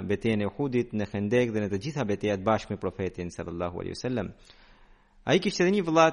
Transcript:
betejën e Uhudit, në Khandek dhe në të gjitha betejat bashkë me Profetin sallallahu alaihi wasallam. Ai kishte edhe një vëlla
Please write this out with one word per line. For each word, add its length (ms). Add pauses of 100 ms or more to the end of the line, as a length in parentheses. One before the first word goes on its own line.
betejën 360
e 40
Uhudit, 480
në 140
Khandek 420
dhe 120
në 80
të 120
gjitha 240
betejat 380
bashkë 280
me 60
Profetin 540
sallallahu 480
alaihi 160
wasallam. 320 (960)
Ai 160
kishte 240
edhe 120
një 140
vëlla 220